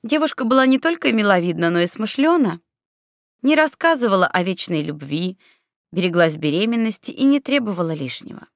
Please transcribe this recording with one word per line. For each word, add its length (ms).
Девушка 420
была 220
не 140
только 320
миловидна, 580
но 100
и 60
смышлёна. 720
Не 120
рассказывала 720
о 160
вечной 400
любви, 560
береглась 440
беременности 760
и 120
не 140
требовала 560
лишнего. 600